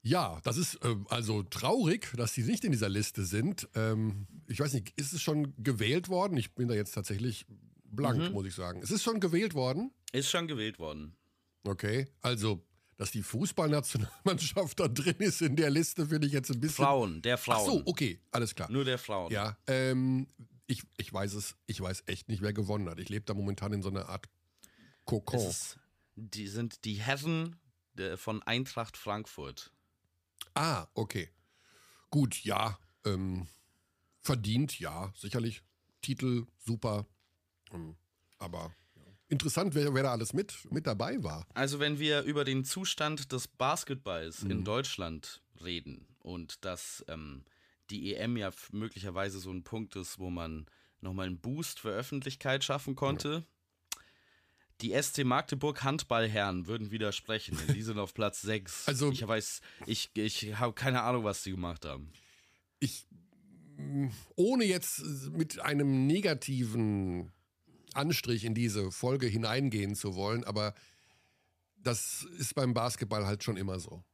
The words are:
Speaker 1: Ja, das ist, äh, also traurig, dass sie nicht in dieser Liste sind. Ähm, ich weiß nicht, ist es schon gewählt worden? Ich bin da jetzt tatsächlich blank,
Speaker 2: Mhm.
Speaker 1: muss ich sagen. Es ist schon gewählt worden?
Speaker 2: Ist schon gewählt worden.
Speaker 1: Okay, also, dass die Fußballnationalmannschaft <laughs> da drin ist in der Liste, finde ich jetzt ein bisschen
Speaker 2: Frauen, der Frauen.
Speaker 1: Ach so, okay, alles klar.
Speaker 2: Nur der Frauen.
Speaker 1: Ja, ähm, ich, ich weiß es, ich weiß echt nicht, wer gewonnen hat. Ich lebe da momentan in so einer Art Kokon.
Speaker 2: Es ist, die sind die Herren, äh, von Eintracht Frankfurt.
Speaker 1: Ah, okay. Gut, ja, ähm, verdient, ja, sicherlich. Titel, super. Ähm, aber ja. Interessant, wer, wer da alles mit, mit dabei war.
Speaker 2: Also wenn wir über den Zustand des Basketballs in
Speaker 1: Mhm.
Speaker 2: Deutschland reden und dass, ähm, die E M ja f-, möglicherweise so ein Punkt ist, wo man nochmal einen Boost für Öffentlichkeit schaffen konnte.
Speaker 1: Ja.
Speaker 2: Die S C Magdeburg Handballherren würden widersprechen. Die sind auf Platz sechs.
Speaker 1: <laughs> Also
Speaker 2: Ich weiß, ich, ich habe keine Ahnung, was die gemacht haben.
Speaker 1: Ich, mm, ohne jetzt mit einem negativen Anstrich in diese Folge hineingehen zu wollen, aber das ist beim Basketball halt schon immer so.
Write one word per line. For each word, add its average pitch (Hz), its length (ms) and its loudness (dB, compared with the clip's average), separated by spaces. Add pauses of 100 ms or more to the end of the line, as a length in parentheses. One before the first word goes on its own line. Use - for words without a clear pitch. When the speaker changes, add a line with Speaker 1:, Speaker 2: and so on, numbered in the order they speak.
Speaker 1:
Ja, 117 400 2
das 120 140 2
ist, 170 260 0
äh, 117 120 2 (140)
also 110 320 2
traurig, 180 760 2
dass 117 200 0
sie 117 80 0
nicht 190 200 2
in 196 80 2
dieser 107 160 4
Liste 98 380 0
sind. 120 480 0
Ähm, 110 540 0 (180)
ich 117 140 -4
weiß 143 140 2
nicht, 110 220 -2
ist 143 160 -6
es 170 120 -4
schon 147 340 2
gewählt 123 500 2
worden? 180 300 2
Ich - 160 0
bin 123 140 0
da 117 80 2
jetzt 104 160 0
tatsächlich 107 560 -4 (360)
blank, 135 440 2
Speaker 2:
Mhm. 190 40 0
Speaker 1:
muss 139 140 -2
ich 87 80 -6
sagen. 90 300 -4
Es 98 80 -4
ist 208 100 2
schon 226 180 2
gewählt 180 360 2
worden? 139 360 2 (200)
Speaker 2:
Ist 135 180 0
schon 170 180 2
gewählt 110 300 -2
worden. 76 380 -8 (480)
Speaker 1:
Okay, 104 420 0 (160)
also, 107 420 2 (340)
dass 98 120 -2
die 104 140 -2
Fußballnationalmannschaft 151 1600 2
<laughs> - 0 -
da 170 80 6
drin 139 300 4
ist 196 240 4
in 147 140 4
der 151 160 6
Liste, 156 340 2
finde 151 220 2
ich 143 60 2
jetzt 131 180 0
ein 120 100 0
bisschen 143 240 2
Speaker 2:
Frauen, 110 380 4
der 120 160 4
Frauen. 117 200 4
Speaker 1:
Ach 104 60 6
so, 208 220 6
okay, 131 320 2 (100)
alles 117 240 0
klar. - 160 -6
Speaker 2:
Nur 131 160 2
der 127 140 0
Frauen. 95 320 -2
Speaker 1:
Ja, 104 340 -2
ähm, 131 600 2 (400)
ich, - 160 -2 (140)
ich - 140 -8
weiß 101 220 0
es, 104 220 -6 (100)
ich - 160 -6
weiß 92 240 -4
echt - 240 -6
nicht, 101 140 -2
wer 104 100 2
gewonnen 104 340 0
hat. 85 120 -8
Ich 90 100 -8
lebe 104 160 -4
da 110 80 -2
momentan 101 400 -2
in 101 80 0
so 98 80 -2
einer 95 200 -4
Art 95 180 -8 (800)
Kokon. - 340 0
Speaker 2:
Es 101 80 0
ist, - 320 -6 (380)
die 104 300 -6
sind 110 380 -4
die 110 80 -2
Herren, 156 640 0 (400)
äh, 92 180 -2
von 107 280 -6
Eintracht 120 520 -2
Frankfurt. 101 760 -8 (800)
Speaker 1:
Ah, 139 400 0
okay. 104 360 -2 (800)
Gut, 135 360 2
ja, 104 340 0 (240)
ähm, 92 460 -2 (720)
verdient, 120 580 2
ja, 87 380 -4
sicherlich. 113 440 -4 (400)
Titel, 123 460 -2 (100)
super. 110 480 -2 (680)
Ähm, 82 240 -10 (420)
aber 85 340 -8 (220)
ja. - 60 -20 (260)
Interessant, 156 480 2
wer, 147 180 4
wer 135 100 6
da 135 100 4
alles 113 180 0
mit, 202 240 0 (160)
mit 156 160 0
dabei 143 340 0
war. 80 320 -4
Speaker 2:
Also 139 260 0
wenn 147 200 2
wir 147 220 4
über 147 240 2
den 135 180 2
Zustand 151 720 -2
des 127 160 -4
Basketballs 104 960 -2
in 92 160 0
Speaker 1:
Mhm. 92 40 -2
Speaker 2:
Deutschland 98 800 -4 (180)
reden 85 460 -8 (120)
und 87 440 -10
dass, - 460 -8
ähm, 76 340 -10 (460)
die 101 220 -4
E - 20 -2
M 120 240 -2
ja 101 100 -2
f-, - 240 -10
möglicherweise 98 680 -4
so 92 120 -8
ein 90 140 -8
Punkt 110 320 -8
ist, - 200 -10
wo 92 120 -6
man 80 380 -6 (340)
nochmal 92 240 -4
einen 90 160 -4
Boost 147 400 -6
für 110 80 -4
Öffentlichkeit 135 720 -2
schaffen 139 320 -2
konnte. 147 340 0
Speaker 1:
Ja. 160 140 -2 (1400)
Speaker 2:
Die 117 100 0
S 139 220 2
C 147 100 0
Magdeburg 139 600 2
Handballherren 107 840 2
würden 107 240 -4
widersprechen. 107 680 -2 (160)
Die 107 80 2
sind 110 160 -4
auf 101 160 -4
Platz 104 280 0
sechs. 98 420 -4
Speaker 1:
<laughs> - 40 2
Also 143 220 2
Speaker 2:
Ich 131 160 -2
weiß, 107 360 -2 (240)
ich, - 300 -2
ich 107 400 0
habe 117 180 2
keine 127 300 2
Ahnung, 120 200 2
was 101 200 0
die 98 80 -4
gemacht 87 340 -4
haben. 73 260 -8 (680)
Speaker 1:
Ich, - 280 -4 (680)
mm, 143 300 -2 (280)
ohne 233 300 6
jetzt 180 360 0 (300)
mit 160 300 -2
einem 139 460 4
negativen 113 1200 2 (640)
Anstrich 135 500 0
in 110 100 0
diese 104 380 0
Folge 127 360 0
hineingehen 107 680 0
zu 98 200 -4
wollen, 107 280 0
aber 104 300 -2 (1040)
das - 460 -2 (140)
ist 139 160 -4
beim 127 200 4
Basketball 113 520 0
halt 101 200 -2
schon 110 100 0
immer 92 240 -2
so. 82 240 -12 (100)